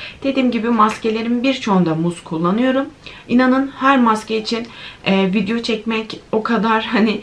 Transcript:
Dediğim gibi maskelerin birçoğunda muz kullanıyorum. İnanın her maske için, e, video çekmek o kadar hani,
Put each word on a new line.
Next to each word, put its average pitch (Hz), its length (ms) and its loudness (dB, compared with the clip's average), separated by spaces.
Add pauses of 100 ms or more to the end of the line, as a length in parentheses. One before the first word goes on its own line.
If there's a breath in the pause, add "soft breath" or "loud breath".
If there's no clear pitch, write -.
(240 loud breath)
Dediğim 262 280 0
gibi 226 180 -2
maskelerin 226 760 0
birçoğunda 190 520 2
muz 170 280 -2
kullanıyorum. 233 640 0 (420 loud breath)
İnanın 254 520 2
her 269 200 4
maske 220 380 2
için, 226 300 -4 (380 loud breath)
e, 190 280 2
video 220 260 0
çekmek 220 600 -4 (120)
o 220 120 0
kadar 220 400 0
hani, 226 400 0